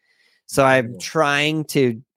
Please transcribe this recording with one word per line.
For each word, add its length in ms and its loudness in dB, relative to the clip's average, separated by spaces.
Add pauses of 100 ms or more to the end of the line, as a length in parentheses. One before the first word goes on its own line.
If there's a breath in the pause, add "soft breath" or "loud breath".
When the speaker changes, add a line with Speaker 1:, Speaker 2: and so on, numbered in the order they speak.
(460)
Speaker 1:
So 160 0
I'm 280 2
Speaker 2:
Cool. 100 -16
Speaker 1:
trying 680 -2
to 360 0 (140)